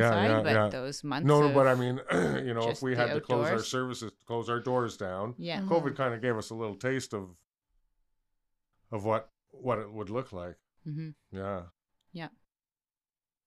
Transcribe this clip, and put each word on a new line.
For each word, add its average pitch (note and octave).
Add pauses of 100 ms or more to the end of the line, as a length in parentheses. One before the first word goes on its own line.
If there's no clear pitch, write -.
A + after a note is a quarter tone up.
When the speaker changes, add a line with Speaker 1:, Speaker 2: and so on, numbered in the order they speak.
Speaker 1:
inside, A2+
Speaker 2:
yeah, A2
Speaker 1:
but G#2+
Speaker 2:
yeah. G#2+
Speaker 1:
those C3
months C#3
Speaker 2:
No, D3
no, C#3
but C3+
I C3
Speaker 1:
of B2+
Speaker 2:
mean, B2+
<clears throat> - (360)
you A#2
know, A#2
if A#2
Speaker 1:
just -
Speaker 2:
we B2+
Speaker 1:
the A#2+
Speaker 2:
had C3+
to D3+
close B2
our E3
Speaker 1:
outdoors. A2
Speaker 2:
services, B2+ (140)
close A#2
our A#2+
doors A#2+
down, G2+
Speaker 1:
Yeah. E3+
Speaker 3:
Mm-hmm. F#3+
Speaker 2:
covid D3
kinda B2
gave A#2
us G#2+
a A2+
little A2
taste B2+
of, F#2 (1600)
of G#2
what, A2 (220)
what B2
it G#2
would G#2
look B2
like. F2 (320)
Speaker 1:
Mm-hmm. D#3 (220)
Speaker 2:
Yeah. G2 (520)
Speaker 1:
Yeah. E3+ (1160)